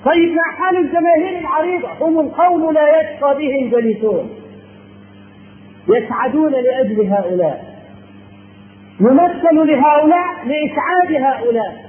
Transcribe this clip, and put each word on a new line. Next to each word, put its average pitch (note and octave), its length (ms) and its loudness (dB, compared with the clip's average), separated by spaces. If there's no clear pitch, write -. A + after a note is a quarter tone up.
طيب، E4 280 2
ما E4 100 -2
حال F#4 180 0
الجماهير E4+ 600 0
العريضة؟ E4 500 -4
هم D#4+ 200 0
القوم D#4+ 520 0
لا D4+ 280 4
يشقى C#4+ 380 -2
بهم C4+ 320 -2
جليسهم، A3 580 -2
يسعدون B3 640 0
لأجل B3 540 0
هؤلاء، F3+ 720 -4
يمثل D#4+ 540 4
لهؤلاء D4+ 760 2
لإسعاد D4+ 760 -2
هؤلاء. A#3 680 -4